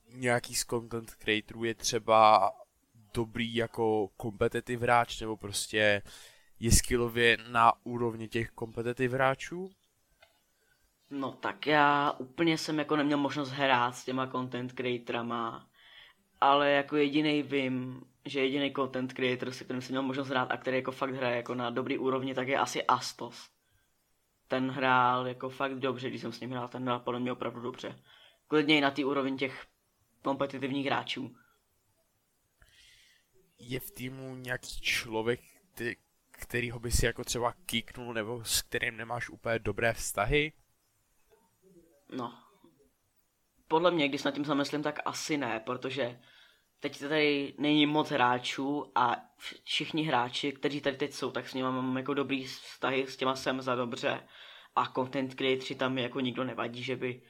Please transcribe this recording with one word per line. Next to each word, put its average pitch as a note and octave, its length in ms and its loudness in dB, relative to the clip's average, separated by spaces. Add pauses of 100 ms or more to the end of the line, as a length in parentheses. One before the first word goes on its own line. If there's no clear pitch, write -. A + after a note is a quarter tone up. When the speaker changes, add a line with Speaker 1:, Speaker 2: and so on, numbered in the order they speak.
Speaker 1:
nějaký A#2+ 480 0
z - 100 0
content A#2 500 -4
creatorů A2 480 -2
je A#2 120 0
třeba A2 760 6 (600)
dobrý A#2 420 -2
jako A2 520 0
kompetitiv A#2 720 -4
hráč, A#2+ 420 2
nebo A2 160 -6
prostě G#2 640 2 (580)
je A2+ 120 2
skillově A#2+ 680 4 (100)
na A#2 260 8 (120)
úrovni A#2 420 -4
těch A2+ 240 -2
kompetitiv A#2+ 600 -2
hráčů? C3+ 580 0 (1400)
Speaker 2:
No C3+ 220 -4
tak - 360 -6
já C#3+ 440 6
úplně D#3+ 460 0
jsem D#3 220 -4
jako D3 160 0
neměl D3 220 2
možnost C#3 320 -2
hrát B2+ 460 2
s - 100 -14
těma C3 220 -2
content B2+ 460 -6
creatorama, A#2+ 960 -4 (720)
ale C#3+ 300 6
jako C#3+ 240 2
jedinej D3 480 4
vím, B2+ 640 -2 (200)
že C#3 140 -4
jedinej C3+ 340 0
content C3 400 -2
creator, B2+ 380 -2
se B2+ 120 -12
kterým B2+ 180 -6
jsem B2+ 120 -6
měl C3+ 100 0
možnost C3 240 -2
hrát B2+ 240 0
a B2 60 0
který C3 200 -2
jako C3 140 -2
fakt C3 220 -4
hraje B2+ 220 0
jako A#2+ 200 -4
na B2 140 -2
dobrý B2+ 280 -2
úrovni, C3 380 0
tak B2+ 120 -2
je C3+ 100 2
asi - 260 0
Astos. - 680 -2 (1000)
Ten C3 240 0
hrál B2+ 560 4
jako B2+ 220 -6
fakt C3+ 300 -4
dobře, B2+ 300 -2
když A2+ 120 -8
jsem A#2 100 -6
s - 80 -14
ním B2 120 -8
hrál, B2+ 160 -6
ten B2+ 160 -8
hrál B2 160 0
podle B2 200 -4
mě B2 120 -2
opravdu A#2+ 300 -6
dobře. A#2+ 380 -10 (480)
Klidně D3+ 300 4
i C#3+ 40 4
na C#3 100 4
té C#3 140 -4
úrovni C3+ 320 -2
těch C3+ 300 -6 (560)
kompetitivních C#3 640 -2
hráčů. A#2+ 500 -2 (2250)
Speaker 1:
Je B2 200 -8
v - 120 -12
týmu C3 440 -10
nějaký B2+ 460 -8
člověk, A2+ 580 0 (340)
ty, A#2 240 -6 (340)
kterýho A#2+ 480 -4
by A#2 120 -4
si - 140 4
jako A#2 180 -2
třeba A#2 300 0 (120)
kicknul, A#2+ 480 -6
nebo A2+ 300 -4
s - 180 0
kterým A#2+ 360 -4
nemáš A#2 320 -8
úplně A2+ 300 -2
dobré A2 340 0
vztahy? D3 600 0 (1600)
Speaker 2:
No. A#2+ 340 -10 (1200)
Podle E3+ 240 4
mě, D3+ 160 2
když C#3 160 -4
nad C#3+ 80 0
tím C#3+ 140 -6
zamyslím, C#3+ 380 -2
tak D3 220 -4
asi - 320 -4
ne, A#2 220 -4
protože B2+ 600 -6 (600)
teď - 200 -8
tady C#3+ 580 0
není D3 280 6
moc D3+ 260 2
hráčů C3 840 0
a A#2+ 200 4
vš-, - 480 -14
všichni - 400 -2
hráči, B2+ 480 0
kteří C#3 300 -4
tady C3+ 160 -2
teď C#3+ 160 -4
jsou, B2+ 180 -6
tak B2+ 180 -6
s - 40 -12
nimi C3 100 -2
mám C3 340 0
jako C3 160 -2
dobrý C3+ 320 -2
vztahy, C3 600 -2
s - 100 -12
těma C3 180 0
jsem C3 260 -2
za B2+ 140 0
dobře B2 480 -2 (520)
a B2+ 200 0
content C3 400 -2
creatoři C3 400 0
tam C3 180 0
mi C3 80 -2
jako B2 180 -4
nikdo B2+ 240 -2
nevadí, A#2+ 400 -6
že B2+ 120 -4
by B2+ 340 -6